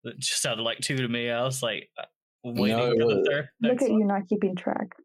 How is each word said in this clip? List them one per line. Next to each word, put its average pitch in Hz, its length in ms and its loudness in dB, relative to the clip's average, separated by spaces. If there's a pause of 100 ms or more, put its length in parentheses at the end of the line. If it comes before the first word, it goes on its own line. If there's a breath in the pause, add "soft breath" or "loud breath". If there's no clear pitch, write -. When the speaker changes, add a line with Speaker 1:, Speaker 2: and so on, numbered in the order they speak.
Speaker 1:
It 120 160 -10
just - 200 -2
sounded 113 220 -4
like 113 160 -2
two 135 200 -2
to 127 100 0
me. 120 200 -2
I 120 140 0
was 131 180 -2
like, 110 380 -4
uh, - 60 -10 (400)
waiting 113 320 0
Speaker 2:
No, 123 100 2
it 120 60 2
Speaker 1:
for 113 60 4
the 113 60 4 (120)
Speaker 2:
was - 120 2
Speaker 1:
third, 143 200 0 (120)
Speaker 3:
Look 233 120 4
Speaker 1:
next 254 100 2
Speaker 3:
at 233 80 2
Speaker 1:
one. 220 80 4
Speaker 3:
you 214 80 4
not 196 220 0
keeping 202 260 0
track. - 400 -4 (100)